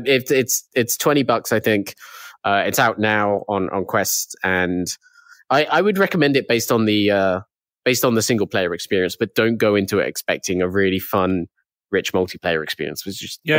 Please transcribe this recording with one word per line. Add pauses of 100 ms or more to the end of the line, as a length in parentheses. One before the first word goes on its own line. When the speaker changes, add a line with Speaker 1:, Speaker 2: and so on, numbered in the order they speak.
Speaker 1:
it,
it's,
it's
twenty
bucks,
I
think. (500)
Uh,
it's
out
now
on,
on
Quest,
and (640)
I,
I
would
recommend
it
based
on
the,
uh, (440)
based
on
the
single
player
experience,
but
don't
go
into
it
expecting
a
really
fun, (440)
rich
multiplayer
experience,
which
is
just
Speaker 2:
Yeah,